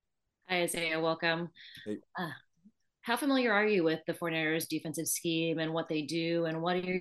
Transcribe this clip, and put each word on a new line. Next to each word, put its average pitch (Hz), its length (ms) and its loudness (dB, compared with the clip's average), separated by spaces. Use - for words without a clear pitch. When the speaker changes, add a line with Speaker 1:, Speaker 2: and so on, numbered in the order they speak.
Speaker 1:
Hi, 180 140 2
Isaiah. 165 360 -2
Welcome. 165 520 0
Speaker 2:
Hey. 107 140 -6
Speaker 1:
Uh, 180 120 -4
how 233 140 0
familiar 254 380 2
are 208 120 4
you 202 180 4
with 160 220 2
the 170 60 -2
forty-niners 160 540 0
defensive 156 420 -4
scheme 165 520 0
and 160 120 -2
what 160 160 -2
they 156 140 -2
do, 165 420 0
and 160 160 -2
what 180 220 0
do 180 180 -2